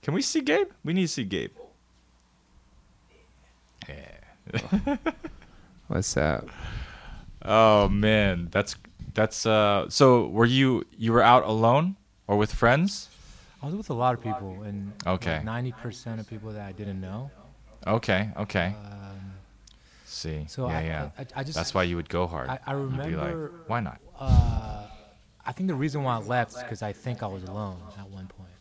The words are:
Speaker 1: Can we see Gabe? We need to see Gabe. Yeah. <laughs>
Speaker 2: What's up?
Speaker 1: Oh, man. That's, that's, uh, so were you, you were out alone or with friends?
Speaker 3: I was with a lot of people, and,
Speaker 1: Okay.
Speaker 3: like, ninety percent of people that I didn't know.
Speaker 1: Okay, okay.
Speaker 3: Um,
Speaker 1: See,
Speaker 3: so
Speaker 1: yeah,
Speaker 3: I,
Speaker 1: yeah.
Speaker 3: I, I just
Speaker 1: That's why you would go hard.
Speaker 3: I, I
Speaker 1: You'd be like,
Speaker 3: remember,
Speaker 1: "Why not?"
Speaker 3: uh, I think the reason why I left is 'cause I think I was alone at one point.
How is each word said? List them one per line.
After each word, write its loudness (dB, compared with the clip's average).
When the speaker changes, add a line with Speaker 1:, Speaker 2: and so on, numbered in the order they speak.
Speaker 1:
Can -2
we 0
see 0
Gabe? 2
We -2
need 4
to 2
see -4
Gabe. -4
Yeah. -4
<laughs> -14
Speaker 2:
What's -2
up? 0
Speaker 1:
Oh, 6
man. 2
That's, 0
that's, 0
uh, 4
so 6
were 4
you, 4
you 0
were 6
out 8
alone 4
or 2
with 2
friends? 2
Speaker 3:
I -8
was -6
with -10
a -4
lot 2
of -4
people, -6
and, -8
Speaker 1:
Okay. 0
Speaker 3:
like, -4
ninety -4
percent -10
of -12
people -12
that -10
I -12
didn't -8
know. -10
Speaker 1:
Okay, 0
okay. -2
Speaker 3:
Um, -16
Speaker 1:
See, -8
Speaker 3:
so -6
Speaker 1:
yeah, -2
Speaker 3:
I, -2
Speaker 1:
yeah. -4
Speaker 3:
I, -10
I -6
just -8
Speaker 1:
That's -2
why 2
you 0
would -4
go 0
hard. -6
Speaker 3:
I, -4
I -4
Speaker 1:
You'd -4
be -4
like, -6
Speaker 3:
remember, -4
Speaker 1:
"Why -2
not?" -6
Speaker 3:
uh, 4
I -6
think -4
the 0
reason -2
why 0
I -4
left 0
is -10
'cause -10
I -6
think -8
I -6
was -8
alone -8
at -16
one -14
point. -20